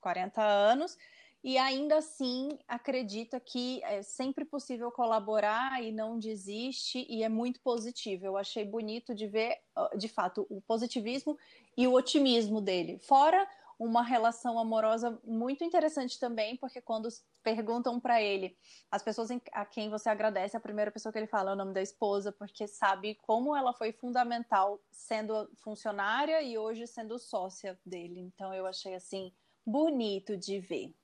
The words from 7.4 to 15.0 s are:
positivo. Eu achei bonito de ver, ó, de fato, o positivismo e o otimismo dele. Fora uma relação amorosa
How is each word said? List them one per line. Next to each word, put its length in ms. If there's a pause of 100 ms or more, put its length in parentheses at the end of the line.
positivo. 640
Eu 100
achei 300
bonito 500
de 120
ver, 320 (140)
ó, 220
de 140
fato, 400
o 120
positivismo 760 (400)
e 100
o 60
otimismo 680
dele. 400
Fora 480 (320)
uma 240
relação 560
amorosa 640